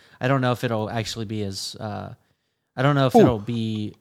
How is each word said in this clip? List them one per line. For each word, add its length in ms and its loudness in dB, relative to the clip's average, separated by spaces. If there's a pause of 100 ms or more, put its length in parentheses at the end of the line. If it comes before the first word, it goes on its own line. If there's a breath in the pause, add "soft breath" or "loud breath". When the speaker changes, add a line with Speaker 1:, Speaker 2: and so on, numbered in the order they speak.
(200 soft breath)
Speaker 1:
I 80 0
don't 140 2
know 100 2
if 100 -4
it'll 280 -2
actually 340 -6
be 180 -6
as, 380 -8
uh, 320 -10 (640)
I 60 0
don't 120 4
know 120 4
if 80 2
Speaker 2:
Ooh. 60 10
Speaker 1:
it'll 180 6
be, 640 -6